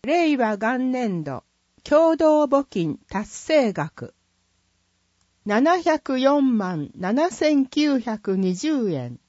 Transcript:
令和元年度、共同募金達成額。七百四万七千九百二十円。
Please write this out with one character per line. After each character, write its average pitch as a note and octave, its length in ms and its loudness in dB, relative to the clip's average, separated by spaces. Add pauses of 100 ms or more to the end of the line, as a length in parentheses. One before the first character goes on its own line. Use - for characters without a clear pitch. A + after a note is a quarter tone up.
令 D#4 340 0
和 G#3+ 200 0
元 B3+ 360 -2
年 G#3 320 -4
度、 C3+ 180 -8 (400)
共 D#4+ 340 4
同 D4+ 280 4
募 C#4 200 2
金 E3 440 -4
達 G#3 200 -8
成 C4 440 0
額。 D3+ 400 -8 (1300)
七 C#4+ 380 2
百 D#4 380 0
四 C4+ 380 4
万 F3+ 360 -4
七 B3 360 -2
千 D4 360 2
九 D4 320 0
百 G#3+ 380 -4
二 F#3 180 0
十 C4+ 380 -2
円。 B2 260 -8 (100)